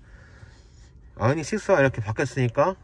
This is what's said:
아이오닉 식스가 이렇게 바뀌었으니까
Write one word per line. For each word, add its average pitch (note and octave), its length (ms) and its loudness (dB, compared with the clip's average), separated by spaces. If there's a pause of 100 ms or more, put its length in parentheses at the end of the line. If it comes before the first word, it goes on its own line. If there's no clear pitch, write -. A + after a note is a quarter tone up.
(1160)
아이오닉 D3 280 -2
식스가 G3 360 0
이렇게 C3+ 220 2
바뀌었으니까 C3+ 840 -2